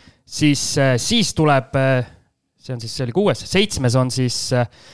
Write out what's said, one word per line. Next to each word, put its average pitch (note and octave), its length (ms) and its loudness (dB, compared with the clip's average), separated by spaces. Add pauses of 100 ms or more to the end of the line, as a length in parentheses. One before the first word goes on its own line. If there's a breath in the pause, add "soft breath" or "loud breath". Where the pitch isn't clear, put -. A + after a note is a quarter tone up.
(220 soft breath)
Siis, - 400 0 (140)
äh, C3+ 200 2
siis G#3+ 380 0
tuleb, C#3+ 400 2
äh, C3+ 320 0 (500 loud breath)
see - 180 -12
on A#2 60 -8
siis, A2+ 140 -10
see C3 120 -6
oli A#2 80 -6
kuues, F3+ 320 0
seitsmes D3 500 0
on B2+ 140 2
siis, B2+ 280 -2 (140)
äh, B2 140 2 (260 loud breath)